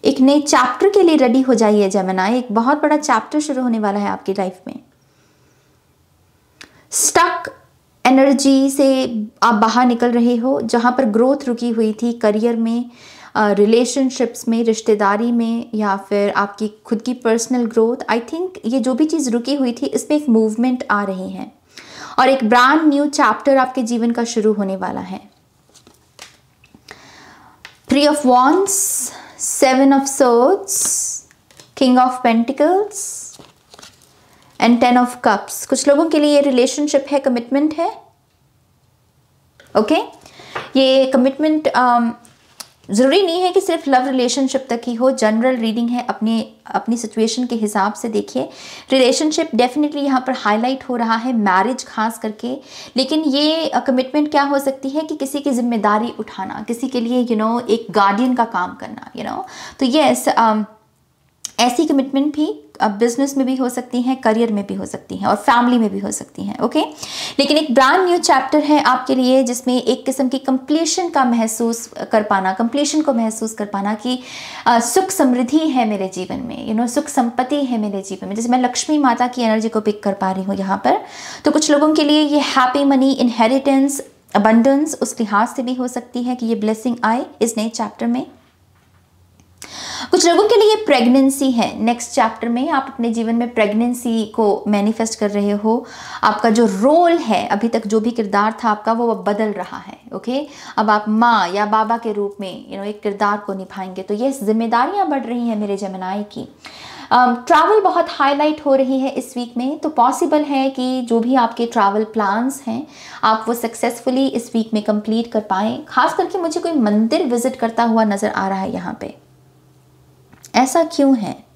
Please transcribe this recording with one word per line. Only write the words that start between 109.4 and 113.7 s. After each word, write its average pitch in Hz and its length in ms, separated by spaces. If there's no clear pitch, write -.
में, 277 220
तो 311 100
पॉसिबल 302 520
है 277 280
कि 254 320
जो 233 180
भी 247 160
आपके 233 300
travel 214 380
plans 220 640
हैं, 233 200
आप 220 240
वो 233 60
successfully 240 720